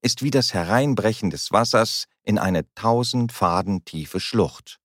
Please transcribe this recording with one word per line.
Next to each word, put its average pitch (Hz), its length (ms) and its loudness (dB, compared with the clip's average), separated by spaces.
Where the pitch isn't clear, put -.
ist - 220 -2
wie 139 80 0
das 131 220 2
Hereinbrechen 107 760 0
des - 220 -8
Wassers 113 540 2
in 107 160 0
eine 90 340 0
tausend 120 580 0
Faden 98 520 0
tiefe 80 360 -8
Schlucht. - 640 -2